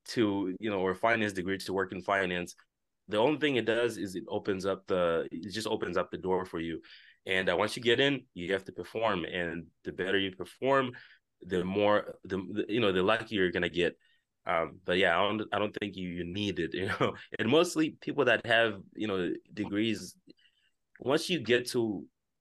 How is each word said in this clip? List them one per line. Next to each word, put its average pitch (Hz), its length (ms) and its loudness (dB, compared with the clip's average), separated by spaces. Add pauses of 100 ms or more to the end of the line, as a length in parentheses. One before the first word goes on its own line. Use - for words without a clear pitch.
to, 98 520 0
you 110 120 -4
know, 101 100 0
or 95 120 2
a 92 40 -2
finance 113 360 2
degree 95 260 -2
to 92 140 -6
work 95 200 0
in 95 100 -8
finance. 90 520 0 (540)
The 107 100 0
only 139 200 4
thing 143 180 2
it 113 100 0
does 117 320 0
is 92 160 -6
it 90 140 -6
opens 98 360 -2
up 95 220 -2
the, 85 440 2
it 82 200 -8
just 110 160 -4
opens 107 300 -2
up 90 140 0
the 87 80 -8
door 92 260 0
for 87 160 -6
you. 82 200 -6 (460)
And, 92 240 2
uh, 87 60 4
once 104 200 0
you - 60 -8
get 117 180 4
in, 139 320 2
you 87 220 -4
have 95 100 -2
to - 80 -14
perform. 98 540 -2
And 85 400 -4 (180)
the 87 80 -6
better 95 260 0
you 95 160 -2
perform, 127 580 0 (500)
the 90 220 0
more, 104 500 2 (100)
the, 95 140 -4
the, 98 300 -4
you - 120 0
know, 101 120 4
the 92 100 4
luckier 110 400 0
you're 90 100 2
gonna 87 160 0
get. 82 300 0 (480)
Um, 82 400 -2
but 90 100 2
yeah, 90 220 4
I 101 100 4
don't, 107 140 -2 (100)
I 101 60 0
don't 104 200 -2
think 101 180 -6
you, 92 120 -6
you 87 160 -6
need 90 340 -4
it, 82 160 -2
<laughs> 82 60 -2
you 95 60 -2
know. 104 280 0 (240)
And 110 120 2
mostly 156 400 2 (100)
people 143 260 -2
that 110 200 2
have, 113 340 2 (140)
you 110 140 -6
know, 95 220 0 (220)
degrees, 101 600 -2 (840)
once 147 280 0
you 170 120 0
get 123 280 2
to, 110 360 0 (360)